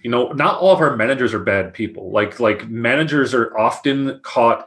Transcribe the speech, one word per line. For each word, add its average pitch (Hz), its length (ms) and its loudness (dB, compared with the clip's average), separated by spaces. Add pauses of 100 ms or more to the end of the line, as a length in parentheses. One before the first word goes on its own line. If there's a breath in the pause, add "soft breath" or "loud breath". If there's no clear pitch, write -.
you 120 80 -6
know, 123 220 0
not 151 260 0
all 190 140 6
of 180 80 4
our 139 160 2
managers 120 360 0
are 107 60 -2
bad 98 340 -2
people. 98 380 -8
Like, 104 300 -2
like, 110 280 0
managers 127 640 0
are 117 240 0
often 135 680 -2
caught 117 420 2